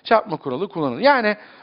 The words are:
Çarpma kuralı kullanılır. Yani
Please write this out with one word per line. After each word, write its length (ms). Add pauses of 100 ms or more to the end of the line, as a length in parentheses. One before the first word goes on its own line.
Çarpma 340
kuralı 320
kullanılır. 300
Yani 380 (260)